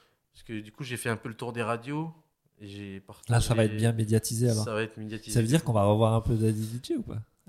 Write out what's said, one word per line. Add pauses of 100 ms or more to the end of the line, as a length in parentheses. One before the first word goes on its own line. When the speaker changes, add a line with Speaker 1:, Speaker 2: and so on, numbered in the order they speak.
(340)
Speaker 1:
Parce
que
du
coup,
j'ai
fait
un
peu
le
tour
des
radios. (460)
Et
j'ai
partagé
Speaker 2:
Là,
ça
va
être
bien
médiatisé,
alors.
Speaker 1:
Ça
va
être
médiatisé.
Speaker 2:
Ça
veut
dire
qu'on
va
revoir
un
peu
Daddy
D
J
ou
pas ? (300)